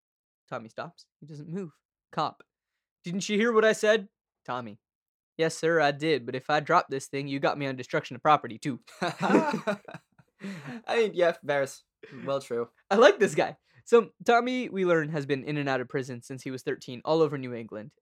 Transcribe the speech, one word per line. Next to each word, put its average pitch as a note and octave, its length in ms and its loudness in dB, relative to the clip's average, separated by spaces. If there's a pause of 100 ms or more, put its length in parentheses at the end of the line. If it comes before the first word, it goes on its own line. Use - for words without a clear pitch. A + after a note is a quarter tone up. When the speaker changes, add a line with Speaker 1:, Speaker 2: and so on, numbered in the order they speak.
(480)
Speaker 1:
Tommy A#2 200 -12
stops. - 380 -14 (140)
He D#3+ 60 -20
doesn't D3 220 -16
move. E3+ 240 -10 (400)
Cop, D3+ 300 -4 (600)
"Didn't F3+ 260 -6
you G#3 100 0
hear A#3 140 2
what A3 120 4
I A3 80 6
said?" G#3+ 360 2 (360)
Tommy, A#2+ 340 -10 (600)
"Yes, D#3+ 180 0
sir, E3 240 2
I D3 120 4
did. C#3+ 340 0
But B2+ 80 -6
if B2+ 160 -6
I D3+ 100 2
drop E3 300 2
this C3 160 -6
thing, C#3 220 -6
you C#3 120 -4
got C#3+ 180 0
me C#3+ 80 -4
on C3+ 100 -6
destruction B2+ 400 -6
of A#2 60 -14
property, C3 360 2
too." C#3 220 -6 (100)
<laughs> - 40 -20
Speaker 2:
<laughs> - 60 -20
I G#3 760 0 (1200)
mean, G#3+ 180 2
yeah, E3+ 180 4 (120)
Varys. C#3 380 -2 (420)
Well, C#3 160 -2
true. A#2 280 -6 (220)
Speaker 1:
I G3+ 60 4
like D4 220 8
this F3 160 2
guy. - 220 0 (280)
So, A#3 260 4 (140)
Tommy, A#3+ 440 2
we F#3+ 160 -2
learn, E3 240 2
has D3+ 180 -4
been C#3 180 -2
in D3+ 120 -4
and C#3+ 120 -2
out C3 120 0
of A#2+ 80 -8
prison B2+ 340 -6
since C3 200 -14
he C#3 80 -10
was C3 120 -8
thirteen, C3 420 -6
all D#3+ 180 2
over C#3+ 160 2
New B2 160 -8
England. A2 480 -12